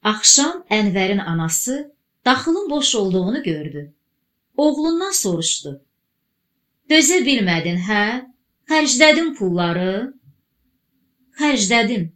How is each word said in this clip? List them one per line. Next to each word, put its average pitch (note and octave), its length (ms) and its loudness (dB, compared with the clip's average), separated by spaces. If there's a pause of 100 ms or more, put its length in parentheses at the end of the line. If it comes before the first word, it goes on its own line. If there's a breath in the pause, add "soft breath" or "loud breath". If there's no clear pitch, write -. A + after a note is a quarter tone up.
Axşam C4+ 640 2
Ənvərin G3+ 520 0
anası E3 520 -2 (520)
daxılın E4 440 0
boş C#4+ 240 0
olduğunu G3 480 0
gördü. D3+ 520 -8 (600)
Oğlundan D#4+ 540 0
soruşdu: E3+ 640 -4 (1200)
"Dözə D#4+ 280 4 (100)
bilmədin, F3 500 0 (100)
hə? G#3 160 0 (640)
Xərclədin D#4 680 4
pulları?" F#3 760 -2 (1300)
"Xərclədim." A3+ 640 0 (120)